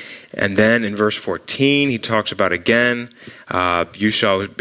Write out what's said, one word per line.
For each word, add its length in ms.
And 220
then 280
in 100
verse 220
fourteen, 720
he 80
talks 360
about 200
again, 580
uh, 380
"You 140
shall, 360